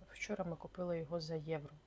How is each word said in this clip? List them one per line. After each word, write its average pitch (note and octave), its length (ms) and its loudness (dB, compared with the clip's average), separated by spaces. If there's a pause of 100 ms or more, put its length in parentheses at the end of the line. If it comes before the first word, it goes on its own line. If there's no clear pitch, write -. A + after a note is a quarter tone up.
(100)
Вчора - 340 0
ми E3+ 120 0
купили F3 420 0
його E3 220 2
за D#3+ 140 0
євро, D3+ 380 0 (140)